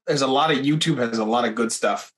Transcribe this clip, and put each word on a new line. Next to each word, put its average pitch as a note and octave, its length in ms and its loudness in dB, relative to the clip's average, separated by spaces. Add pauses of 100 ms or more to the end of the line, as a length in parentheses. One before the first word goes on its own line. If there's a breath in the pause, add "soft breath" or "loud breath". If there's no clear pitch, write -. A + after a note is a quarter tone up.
there's D3 140 0
a C3+ 60 0
lot C#3+ 240 2
of, C3 80 2
YouTube D3+ 380 2
has A2+ 200 -2
a A2 60 0
lot A#2 220 0
of G#2+ 100 -2
good A2+ 160 -2
stuff. - 460 -4